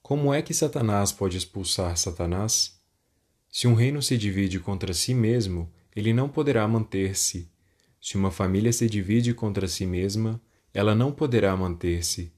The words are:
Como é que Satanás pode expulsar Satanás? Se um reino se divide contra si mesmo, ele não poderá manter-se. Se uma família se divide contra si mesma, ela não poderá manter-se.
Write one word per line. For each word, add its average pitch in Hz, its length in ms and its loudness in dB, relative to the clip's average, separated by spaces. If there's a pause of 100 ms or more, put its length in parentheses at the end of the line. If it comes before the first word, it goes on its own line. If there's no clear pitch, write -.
Como 143 320 0
é 147 80 0
que 156 120 -8
Satanás 107 580 0
pode 92 260 -2
expulsar 90 580 -4
Satanás? 90 800 -2 (760)
Se - 160 -6
um 123 80 6
reino 131 300 2
se 131 140 0
divide 98 420 0
contra 92 340 -4
si 123 220 -2
mesmo, 107 560 0 (240)
ele 107 180 0
não 127 160 2
poderá 139 380 0
manter-se. 98 840 -2 (500)
Se - 180 -12
uma 95 120 2
família 98 440 0
se 117 140 0
divide 110 460 2
contra 98 360 -2
si 95 160 -4
mesma, 101 540 -2 (340)
ela 104 200 2
não 123 200 2
poderá 113 420 2
manter-se. 87 840 -2